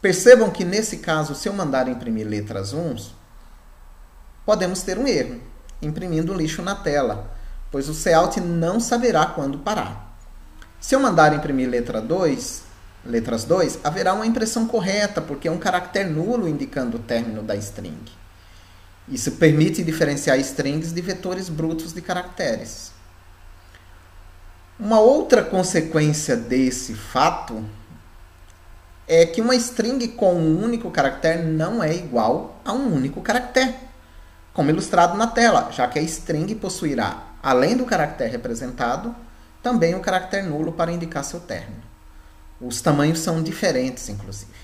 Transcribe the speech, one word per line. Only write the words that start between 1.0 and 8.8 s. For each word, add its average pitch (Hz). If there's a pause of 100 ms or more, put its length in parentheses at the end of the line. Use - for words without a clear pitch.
se -
eu 190
mandar 135
imprimir 117
letras 104
uns, 156 (1300)
podemos 180
ter 185
um 262
erro, 139 (400)
imprimindo 160
lixo 160
na 196
tela, 135 (380)
pois 139
o 156
cout 170
não 175
saberá 233